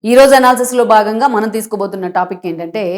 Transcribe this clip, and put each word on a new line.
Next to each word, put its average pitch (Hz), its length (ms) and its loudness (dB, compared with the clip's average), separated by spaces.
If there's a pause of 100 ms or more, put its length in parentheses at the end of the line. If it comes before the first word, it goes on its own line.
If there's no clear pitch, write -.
ఈ 226 120 2
రోజు 269 200 6
అనాలిసిస్‌లో 254 500 2
భాగంగా 220 420 2
మనం 220 220 -2
తీసుకోబోతున్న 196 580 -6
టాపిక్ 180 380 -6
ఏంటంటే 170 380 -8 (140)